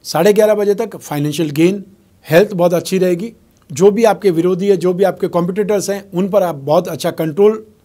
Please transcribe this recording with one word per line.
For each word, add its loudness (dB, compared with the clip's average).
साढ़े 2
ग्यारह 2
बजे 0
तक -8
फाइनेंशियल -4
गेन, 0
हेल्थ 2
बहुत 0
अच्छी -2
रहेगी। -2
जो 4
भी 0
आपके 2
विरोधी 0
है, 4
जो 0
भी -2
आपके -2
कॉम्पिटिटर्स -2
हैं, -6
उन -2
पर 2
आप -4
बहुत 0
अच्छा -6
कंट्रोल 0